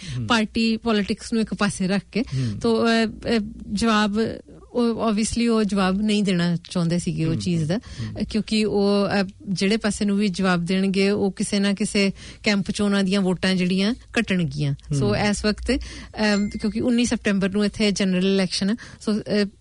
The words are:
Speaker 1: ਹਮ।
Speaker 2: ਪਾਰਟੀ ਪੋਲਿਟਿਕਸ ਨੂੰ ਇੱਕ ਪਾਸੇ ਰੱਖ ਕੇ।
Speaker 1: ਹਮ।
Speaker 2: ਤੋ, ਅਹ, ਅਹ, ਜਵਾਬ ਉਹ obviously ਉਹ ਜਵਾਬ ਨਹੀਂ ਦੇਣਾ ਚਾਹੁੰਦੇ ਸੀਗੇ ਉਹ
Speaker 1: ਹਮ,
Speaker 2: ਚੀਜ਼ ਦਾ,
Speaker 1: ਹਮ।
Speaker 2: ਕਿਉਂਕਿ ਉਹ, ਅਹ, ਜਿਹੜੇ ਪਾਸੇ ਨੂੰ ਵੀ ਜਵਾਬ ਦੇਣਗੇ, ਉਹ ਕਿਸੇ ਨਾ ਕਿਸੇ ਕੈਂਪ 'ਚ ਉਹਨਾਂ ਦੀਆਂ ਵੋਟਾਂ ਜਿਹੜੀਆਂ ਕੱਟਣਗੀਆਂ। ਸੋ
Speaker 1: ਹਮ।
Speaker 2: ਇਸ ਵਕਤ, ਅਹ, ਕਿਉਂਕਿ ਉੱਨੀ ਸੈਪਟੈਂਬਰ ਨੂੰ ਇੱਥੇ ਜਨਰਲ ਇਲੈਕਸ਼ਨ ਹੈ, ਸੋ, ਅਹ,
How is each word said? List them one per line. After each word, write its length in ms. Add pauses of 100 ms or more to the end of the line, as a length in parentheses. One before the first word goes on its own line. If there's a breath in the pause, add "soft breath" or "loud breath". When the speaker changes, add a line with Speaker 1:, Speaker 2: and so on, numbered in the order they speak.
(180 loud breath)
Speaker 1:
ਹਮ। 80
Speaker 2:
ਪਾਰਟੀ 500
ਪੋਲਿਟਿਕਸ 560
ਨੂੰ 100
ਇੱਕ 120
ਪਾਸੇ 340
ਰੱਖ 140 (100)
ਕੇ। 120 (120)
Speaker 1:
ਹਮ। 260
Speaker 2:
ਤੋ, 240
ਅਹ, 20
ਅਹ, 500 (340)
ਜਵਾਬ 460 (540)
ਉਹ 380
obviously 420
ਉਹ 120
ਜਵਾਬ 360
ਨਹੀਂ 240
ਦੇਣਾ 320 (140)
ਚਾਹੁੰਦੇ 280
ਸੀਗੇ 260
ਉਹ 100
Speaker 1:
ਹਮ, 40
Speaker 2:
ਚੀਜ਼ 260
ਦਾ, 120
Speaker 1:
ਹਮ। 540
Speaker 2:
ਕਿਉਂਕਿ 340
ਉਹ, 440
ਅਹ, 160 (240)
ਜਿਹੜੇ 280
ਪਾਸੇ 280
ਨੂੰ 120
ਵੀ 120
ਜਵਾਬ 360
ਦੇਣਗੇ, 460
ਉਹ 220
ਕਿਸੇ 260
ਨਾ 140
ਕਿਸੇ 400 (300 loud breath)
ਕੈਂਪ 280
'ਚ 100
ਉਹਨਾਂ 240
ਦੀਆਂ 160
ਵੋਟਾਂ 340
ਜਿਹੜੀਆਂ 400 (180)
ਕੱਟਣਗੀਆਂ। 640 (240)
ਸੋ 100
Speaker 1:
ਹਮ। 80
Speaker 2:
ਇਸ 280
ਵਕਤ, 260
ਅਹ, 880
ਕਿਉਂਕਿ 200
ਉੱਨੀ 240
ਸੈਪਟੈਂਬਰ 460
ਨੂੰ 140
ਇੱਥੇ 260
ਜਨਰਲ 340
ਇਲੈਕਸ਼ਨ 460
ਹੈ, 40 (260 loud breath)
ਸੋ, 180
ਅਹ, 260 (160)